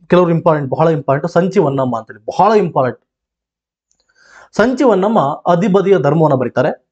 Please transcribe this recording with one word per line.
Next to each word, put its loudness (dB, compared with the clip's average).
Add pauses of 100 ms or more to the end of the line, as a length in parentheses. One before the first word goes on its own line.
ಕೆಲವರು 2
ಇಂಪಾರ್ಟೆಂಟ್, 0
ಬಹಳ 0
ಇಂಪಾರ್ಟೆಂಟ್ -2
ಸಂಚಿ 0
ಹೊನ್ನಮ್ಮ -2
ಅಂತೇಳಿ, -16
ಬಹಳ 0
ಇಂಪಾರ್ಟೆಂಟ್. -2 (1500)
ಸಂಚಿ 0
ಹೊನ್ನಮ್ಮ 2 (280)
ಅದಿಬದಿಯ 2
ಧರ್ಮವನ್ನ 2
ಬರೀತಾರೆ. -4